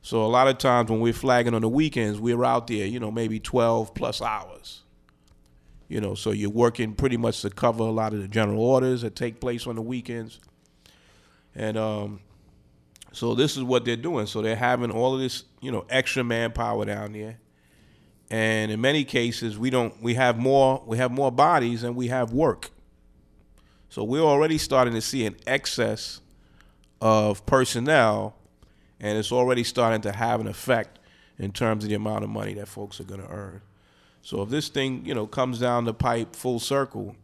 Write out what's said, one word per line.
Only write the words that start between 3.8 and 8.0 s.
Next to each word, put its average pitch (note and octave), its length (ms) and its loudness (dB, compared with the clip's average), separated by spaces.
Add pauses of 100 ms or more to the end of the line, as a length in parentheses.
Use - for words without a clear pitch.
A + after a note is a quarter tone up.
plus - 280 -4
hours. G2 600 -10 (1040)
You A2 140 -4
know, G2+ 120 -4
so G#2+ 180 -4
you're G#2 180 -2
working A#2 440 2
pretty B2+ 220 0
much A2+ 260 -2
to G#2 80 -4
cover A2+ 320 0
a A2+ 80 0
lot A2 220 -2